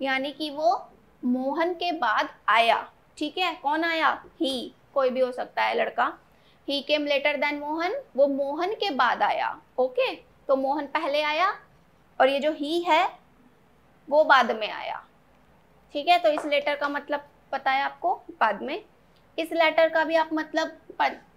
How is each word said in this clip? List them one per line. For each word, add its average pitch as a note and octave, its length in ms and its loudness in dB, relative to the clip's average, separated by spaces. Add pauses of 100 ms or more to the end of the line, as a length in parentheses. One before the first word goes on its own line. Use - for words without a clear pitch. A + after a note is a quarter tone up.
यानी C4+ 320 -2
कि D4+ 180 -6
वो D#4 200 0 (540)
मोहन C4+ 500 0
के F4 180 -2
बाद C#4 360 0 (200)
आया, A3+ 300 4 (400)
ठीक - 200 -6
है? F4+ 160 -2
कौन D#4 300 -2
आया? D#4+ 280 0 (300)
He, C4+ 120 0 (400)
कोई C4 160 2
भी B3+ 100 -2
हो B3+ 120 2
सकता A3 320 -4
है A3 100 0
लड़का। A#3 320 0 (600)
"He C#4+ 100 -2 (120)
came D4 180 0
later C#4+ 340 0
than D4 220 -2
Mohan", E4 320 -2 (200)
वो C#4 100 6
मोहन C#4+ 480 -2
के G4+ 160 -2
बाद B3 320 0
आया, C3 280 0 (280)
ओके? F4+ 360 0 (340)
तो C4+ 80 4
मोहन C#4 300 -2
पहले D4 360 -2
आया D#4 280 0 (720)
और C4 80 6
ये C#4 120 0
जो D4+ 120 2
he D#4 360 -4
है E4 160 4 (1040)
वो D4+ 160 6
बाद C4 260 6
में A3 200 -4
आया, - 340 -10 (880)
ठीक D4 140 -2
है? F4 100 6
तो E4+ 120 4
इस D4+ 160 -2
लेटर C#4+ 300 0
का C#4+ 120 -4
मतलब C#4+ 400 -6 (240)
पता C4+ 180 -2
है C4+ 120 0
आपको, E4 320 -2 (260)
बाद G#3 220 2
में। D4 200 -6 (560)
इस E4 140 -4
letter D#4+ 360 4
का D#4+ 160 2
भी D#4+ 100 0
आप D#4+ 180 2
मतलब D#4 460 -4 (220)
प-, - 200 0 (160)